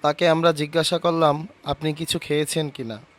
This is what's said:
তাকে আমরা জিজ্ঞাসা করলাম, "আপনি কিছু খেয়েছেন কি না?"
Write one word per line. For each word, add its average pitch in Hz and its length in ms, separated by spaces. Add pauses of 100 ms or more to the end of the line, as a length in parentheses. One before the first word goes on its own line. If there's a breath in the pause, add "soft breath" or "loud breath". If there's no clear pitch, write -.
তাকে 147 240
আমরা 165 240
জিজ্ঞাসা 160 460
করলাম, 165 380 (280)
"আপনি 151 280
কিছু 156 260
খেয়েছেন 151 520
কি 131 140
না?" 113 140 (200)